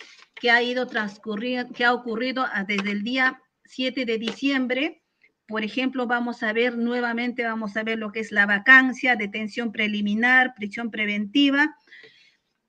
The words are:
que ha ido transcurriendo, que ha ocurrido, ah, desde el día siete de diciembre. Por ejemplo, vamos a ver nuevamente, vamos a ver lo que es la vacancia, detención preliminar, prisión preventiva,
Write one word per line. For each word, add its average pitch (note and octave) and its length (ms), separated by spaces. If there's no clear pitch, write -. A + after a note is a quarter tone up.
que A#3+ 160
ha A#3+ 100
ido B3 240
transcurriendo, A#3 880
que B3 100
ha B3 100
ocurrido, B3 580
ah, G3 120
desde G3+ 280
el G3+ 120
día C4 380
siete B3+ 400
de A3+ 140
diciembre. C4 840
Por G#3+ 160
ejemplo, B3+ 420
vamos A#3+ 380
a G#3+ 100
ver A#3+ 240
nuevamente, A#3+ 680
vamos A3 340
a A3 60
ver A3+ 140
lo G#3+ 140
que A3+ 80
es G#3+ 120
la G#3 140
vacancia, B3+ 720
detención A3 560
preliminar, A3 840
prisión G#3 380
preventiva, A3+ 840